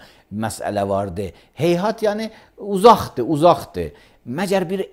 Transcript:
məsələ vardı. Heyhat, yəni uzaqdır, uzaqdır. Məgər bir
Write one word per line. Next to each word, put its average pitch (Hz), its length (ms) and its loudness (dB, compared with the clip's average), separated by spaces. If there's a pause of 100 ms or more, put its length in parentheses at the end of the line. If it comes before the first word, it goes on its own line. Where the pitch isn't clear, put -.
(320)
məsələ 101 560 -4
vardı. 98 440 -4 (280)
Heyhat, 175 440 -2
yəni 214 260 -2 (280)
uzaqdır, 196 720 4
uzaqdır. 147 640 2 (340)
Məgər 180 440 -2
bir 190 240 -4